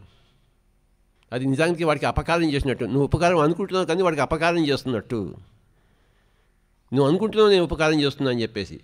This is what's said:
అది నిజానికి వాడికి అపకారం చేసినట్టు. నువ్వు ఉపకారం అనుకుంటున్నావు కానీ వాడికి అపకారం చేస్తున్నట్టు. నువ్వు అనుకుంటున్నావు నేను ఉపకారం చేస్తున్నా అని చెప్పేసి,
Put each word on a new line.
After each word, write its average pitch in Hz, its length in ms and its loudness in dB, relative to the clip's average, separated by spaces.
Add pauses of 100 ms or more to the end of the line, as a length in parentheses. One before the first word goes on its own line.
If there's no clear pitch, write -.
(1300)
అది 131 140 -6
నిజానికి 160 380 0
వాడికి 151 220 0
అపకారం 160 460 0
చేసినట్టు. 131 320 -2
నువ్వు 131 260 0
ఉపకారం 170 280 2
అనుకుంటున్నావు 175 520 0
కానీ 180 120 0
వాడికి 156 260 0
అపకారం 170 400 0
చేస్తున్నట్టు. 123 520 -4 (1700)
నువ్వు 135 160 4
అనుకుంటున్నావు 208 420 2
నేను 185 140 4
ఉపకారం 156 360 0
చేస్తున్నా 139 300 0
అని 120 120 -2
చెప్పేసి, 101 420 -6